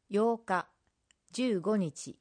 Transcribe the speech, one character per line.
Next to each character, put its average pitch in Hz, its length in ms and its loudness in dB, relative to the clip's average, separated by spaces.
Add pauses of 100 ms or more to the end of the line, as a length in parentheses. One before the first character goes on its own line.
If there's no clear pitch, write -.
(120)
八 226 320 2
日、 180 220 0 (640)
十 233 300 0
五 202 180 2
日 160 440 -4